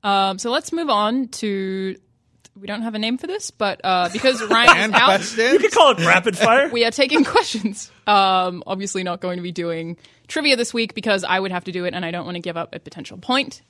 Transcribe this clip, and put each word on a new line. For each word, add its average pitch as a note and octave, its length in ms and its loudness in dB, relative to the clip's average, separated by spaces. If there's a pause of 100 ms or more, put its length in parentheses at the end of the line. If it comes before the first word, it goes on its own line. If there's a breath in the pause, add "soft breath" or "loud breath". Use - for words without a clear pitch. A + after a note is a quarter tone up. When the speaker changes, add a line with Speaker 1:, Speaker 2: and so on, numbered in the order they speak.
Speaker 1:
Um, G3 360 0
so A#3 140 -4
let's D#4+ 200 -4
move E4 160 -4
on A#3 400 0
to, F#3+ 680 -4 (580)
we G3 140 -20
don't G#3 140 -8
have A3 120 -6
a G#3+ 40 -4
name A3+ 200 -2
for - 80 -10
this, G4 240 -8
but, G3+ 320 -4
uh, F3+ 300 0
because A#3+ 300 2
Speaker 2:
<laughs> G#3+ 80 -4
Speaker 1:
Ryan A#3 180 6
is F#3+ 160 8
Speaker 2:
And A3 100 -2
Speaker 1:
out, A#3 120 6
Speaker 2:
questions? A3+ 480 2
Speaker 3:
You G#4 40 4
could - 140 2
call D#4+ 200 8
it F3+ 140 0
rapid F3+ 320 2
fire. A#3+ 300 4
Speaker 1:
<laughs> - 40 -8
we A#3 120 0
are A3+ 80 0
taking C#4+ 320 2
questions. G#3+ 680 -2 (160)
Um, F#3 600 2
obviously G3 340 -6
not F3 180 -6
going F3+ 180 -6
to F3 40 -8
be F3+ 80 -8
doing E3+ 460 -6 (320 soft breath)
trivia D4 260 2
this A#3+ 180 -2
week A#3 220 -2
because G3 300 -2
I F#3 160 0
would F#3+ 100 -4
have F3+ 140 -6
to F#3 80 -10
do F3+ 140 -6
it F3+ 80 -6
and F3+ 100 -6
I E3 80 -8
don't F3 120 -8
wanna F3 140 -8
give E3+ 180 -8
up E3 160 -8
a - 60 -12
potential - 400 -18
point C4 520 -6